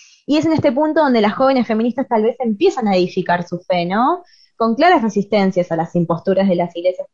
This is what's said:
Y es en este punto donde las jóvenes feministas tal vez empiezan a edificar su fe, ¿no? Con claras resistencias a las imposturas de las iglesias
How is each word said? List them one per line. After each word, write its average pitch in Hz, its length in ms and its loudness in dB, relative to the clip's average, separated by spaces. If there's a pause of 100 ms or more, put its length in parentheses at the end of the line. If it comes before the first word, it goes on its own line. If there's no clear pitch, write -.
(240)
Y 285 120 0
es 302 100 0
en 330 60 2
este 294 180 2
punto 311 300 0
donde 262 200 2
las 208 140 2
jóvenes 262 320 2
feministas 233 400 -2
tal 226 160 0
vez 226 160 0
empiezan 247 480 0
a 202 80 2
edificar 180 500 0
su 175 140 -8
fe, 175 260 -2
¿no? 254 380 -2 (320)
Con 233 220 0
claras 330 260 4
resistencias 196 720 0
a 165 40 -2
las 165 200 -4
imposturas 175 520 0
de 185 60 0
las 175 220 -2
iglesias 185 380 -4